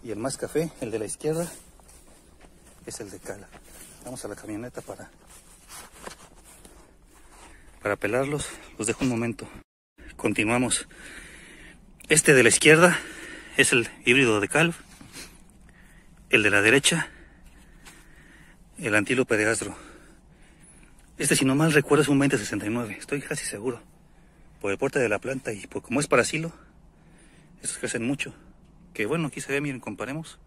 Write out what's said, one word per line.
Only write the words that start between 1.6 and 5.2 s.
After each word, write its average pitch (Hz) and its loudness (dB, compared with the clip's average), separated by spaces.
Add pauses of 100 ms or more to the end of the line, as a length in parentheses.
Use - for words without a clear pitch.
es - -14
el 101 -12
de 95 -16
Cala. 98 -14 (560)
Vamos 123 -12
a 110 -8
la 101 -10
camioneta 107 -12
para, - -16 (2750)